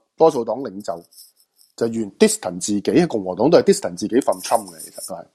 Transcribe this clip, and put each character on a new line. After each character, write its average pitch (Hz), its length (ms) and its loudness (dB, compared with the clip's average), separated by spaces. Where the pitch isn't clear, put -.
多 160 140 6
數 127 140 -2
黨 113 160 -6
領 104 240 -10
袖 85 180 -8
就 120 140 0
原 113 240 -4
distance 95 480 0
自 104 200 -2
己， 120 260 2
共 110 180 -4
和 92 100 -6
黨 110 160 2
都 175 80 8
係 - 140 4
distance 87 240 -6
自 156 100 -6
己 120 140 0
from 98 180 0
Trump 104 320 -4
嘅， 80 140 -20
其 82 80 -20
實 - 160 -18
都 92 80 -12
係。 82 80 -16